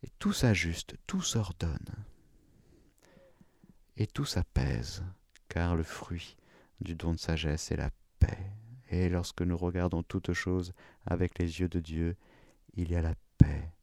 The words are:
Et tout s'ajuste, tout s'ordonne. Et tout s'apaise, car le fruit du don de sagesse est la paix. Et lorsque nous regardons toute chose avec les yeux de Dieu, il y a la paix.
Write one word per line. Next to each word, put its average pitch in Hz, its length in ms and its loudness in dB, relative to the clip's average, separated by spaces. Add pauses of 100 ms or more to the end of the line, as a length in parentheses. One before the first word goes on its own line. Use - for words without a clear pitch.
Et - 80 -12 (100)
tout 104 140 0
s'ajuste, 90 600 2 (120)
tout 190 140 -2
s'ordonne. - 720 -2 (2000)
Et 110 120 0
tout - 180 -4
s'apaise, - 760 0 (460)
car 87 260 0
le 82 80 0
fruit - 520 -10 (460)
du 82 140 -6
don 82 180 -2
de 82 60 -4
sagesse 78 520 -2
est 78 60 -2
la 71 140 -2 (280)
paix. 95 320 2 (380)
Et 90 180 2
lorsque 87 340 -2
nous 87 160 2
regardons 87 460 0
toute 92 300 -2
chose 90 400 -2 (320)
avec 87 340 0
les 85 220 0
yeux 90 80 2
de 90 100 0
Dieu, 82 360 -2 (580)
il 87 180 -2
y 87 40 0
a 85 60 2
la 80 140 0 (220)
paix. 73 340 6 (120)